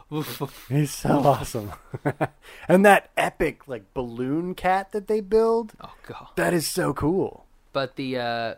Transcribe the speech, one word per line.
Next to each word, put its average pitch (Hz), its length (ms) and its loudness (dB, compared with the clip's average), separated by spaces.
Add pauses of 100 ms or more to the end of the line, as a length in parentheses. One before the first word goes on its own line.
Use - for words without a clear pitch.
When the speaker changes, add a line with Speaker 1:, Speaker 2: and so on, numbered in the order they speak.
Speaker 1:
woof, 147 320 -8
woof. - 300 -10
Speaker 2:
He's 143 200 2
so - 280 2
awesome. 123 540 0 (300)
<laughs> 131 100 0 (560)
And 190 180 8
that 190 300 6
epic, - 520 -2
like, 110 240 -12
balloon 135 640 -4
cat 190 380 -2
that 208 140 -6
they 220 140 0
build. 220 600 0
Speaker 1:
Oh, - 100 -18 (140)
God. - 300 -16
Speaker 2:
That 175 180 2
is 160 120 0
so 147 280 -2
cool. 151 500 -2 (280)
Speaker 1:
But 135 240 -4
the, 127 220 -4
uh, 117 400 -4